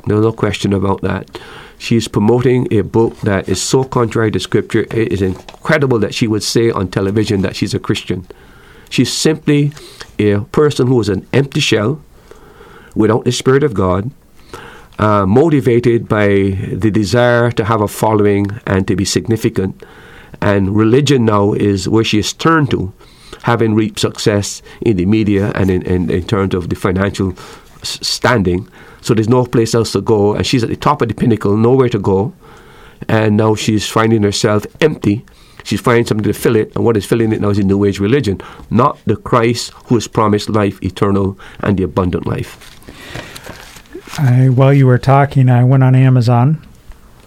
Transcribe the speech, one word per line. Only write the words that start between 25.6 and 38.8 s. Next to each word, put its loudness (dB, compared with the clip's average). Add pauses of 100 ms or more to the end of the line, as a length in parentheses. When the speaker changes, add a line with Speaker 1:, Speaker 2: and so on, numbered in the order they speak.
Speaker 1:
in, 0
in, -2
in -2
terms -2
of -4
the -4
financial -2 (480)
s-, -12
standing. -2 (340)
So 0
there's 0
no 2
place 0
else 0
to -2
go, 2
and -2
she's 0
at -2
the -6
top 0
of -2
the -4
pinnacle, 0
nowhere 4
to -2
go. 0 (760)
And 2
now 2
she's -2
finding 2
herself 0 (160)
empty. -2 (380)
She's -4
finding 2
something -2
to 0
fill 0
it, -2
and -2
what 2
is -4
filling 0
it -4
now 0
is 0
a 2
New 2
Age 0
religion, 0 (300)
not 0